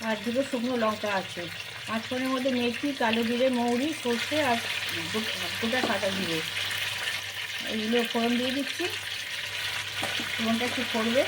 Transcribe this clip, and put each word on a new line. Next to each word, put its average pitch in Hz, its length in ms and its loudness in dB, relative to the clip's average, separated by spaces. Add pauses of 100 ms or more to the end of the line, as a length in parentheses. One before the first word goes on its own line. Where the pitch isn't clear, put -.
আর 220 160 2
দুটো 233 260 2
শুকনো 247 240 0 (100)
লঙ্কা 214 260 0 (100)
আছে। - 220 -6 (460)
পাঁচ 226 200 -2
ফোড়নের 262 260 0
মধ্যে 262 240 2
মেথি, 240 300 0 (120)
কালো 226 280 4
জিরে, 240 200 4 (100)
মৌরি, 240 300 2 (140)
সর্ষে 240 360 0 (120)
আর 233 80 4 (540)
গো-, 220 220 -2 (240)
গোটা 233 300 2
সাদা 202 280 2
জিরে, 170 220 0 (1300)
এইগুলো 220 260 2 (120)
ফোড়ন 233 280 2
দিয়ে 254 180 0
দিচ্ছি। 277 280 -2 (1500)
ফোড়নটা 226 360 2
একটু 240 220 0
ফোড়বে 233 380 4